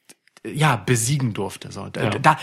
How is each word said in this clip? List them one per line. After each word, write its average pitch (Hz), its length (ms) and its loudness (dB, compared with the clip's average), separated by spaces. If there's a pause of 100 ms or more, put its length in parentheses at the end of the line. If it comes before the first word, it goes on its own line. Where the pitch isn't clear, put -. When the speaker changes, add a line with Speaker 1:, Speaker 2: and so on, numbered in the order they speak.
(460)
Speaker 1:
ja, 147 300 2
besiegen 120 560 0
durfte, - 400 -8
so. 98 160 -10
Da, - 160 -6
Speaker 2:
Ja. 107 60 2
Speaker 1:
da, 151 320 4